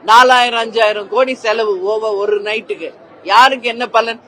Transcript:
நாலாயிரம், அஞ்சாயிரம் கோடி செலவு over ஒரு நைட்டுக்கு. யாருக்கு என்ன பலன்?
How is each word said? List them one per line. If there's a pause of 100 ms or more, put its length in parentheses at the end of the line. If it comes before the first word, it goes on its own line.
நாலாயிரம்,
அஞ்சாயிரம்
கோடி
செலவு (180)
over
ஒரு
நைட்டுக்கு. (360)
யாருக்கு
என்ன
பலன்?